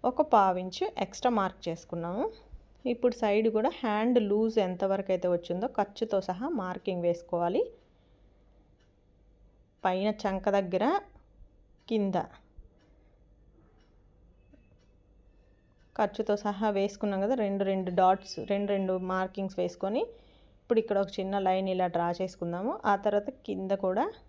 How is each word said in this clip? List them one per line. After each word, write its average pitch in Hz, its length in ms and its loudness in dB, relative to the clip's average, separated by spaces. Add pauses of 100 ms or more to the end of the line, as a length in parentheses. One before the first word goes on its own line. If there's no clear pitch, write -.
ఒక 254 180 0 (100)
పావించు 185 520 4 (180)
ఎక్స్ట్రా 240 380 -2
మార్క్ 185 220 -2
చేసుకున్నాము. 170 600 -6 (600)
ఇప్పుడు 240 360 2
సైడ్ 214 340 4
కూడా 220 220 2
హ్యాండ్ 226 420 2 (100)
లూజ్ 220 300 2
ఎంతవరకు 190 540 0
అయితే 180 160 0
వచ్చిందో 175 460 -2
ఖర్చుతో 202 460 -2
సహా 185 260 -6 (140)
మార్కింగ్ 185 460 -4
వేసుకోవాలి. 175 560 0 (2250)
పైన 185 240 0 (120)
చంక 190 300 -2
దగ్గర, 196 340 0 (1040)
కింద 202 280 0 (3750)
ఖర్చుతో 214 400 0
సహా 208 340 -2
వేసుకున్నాం 202 540 0
కదా, 240 100 2 (100)
రెండు 196 200 0
రెండు 190 260 0 (100)
డాట్స్, 190 360 4 (120)
రెండు 202 240 0
రెండు 190 220 0 (140)
మార్కింగ్స్ 190 500 -4
వేసుకొని 196 440 -2 (540)
ఇప్పుడు 220 260 2
ఇక్కడ 208 160 0
ఒక 196 200 0
చిన్న 190 200 -2
లైన్ 190 300 2
ఇలా 185 260 2
డ్రా 170 140 2 (120)
చేసుకుందాము. 185 520 -4 (120)
ఆ 202 120 4
తర్వాత 202 340 0 (140)
కింద 190 280 -4 (120)
కూడా 196 200 2 (240)